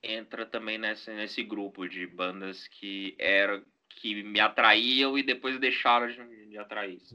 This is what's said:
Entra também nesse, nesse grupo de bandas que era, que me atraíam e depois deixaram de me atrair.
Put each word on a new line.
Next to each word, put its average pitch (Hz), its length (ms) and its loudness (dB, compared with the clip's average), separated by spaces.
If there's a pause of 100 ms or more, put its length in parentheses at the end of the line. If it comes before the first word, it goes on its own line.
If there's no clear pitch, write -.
Entra 110 440 -8
também 110 320 -6
nesse, 110 360 -6
nesse 107 300 -6
grupo 101 460 -6
de 90 180 -8
bandas 92 600 -8
que 98 500 -10
era, 98 420 4 (280)
que 104 340 -6
me 104 160 0
atraíam 120 800 4
e 139 60 0
depois 131 360 -2
deixaram 123 480 4
de 123 160 -10
me 107 340 -18
atrair. 104 420 -8 (160)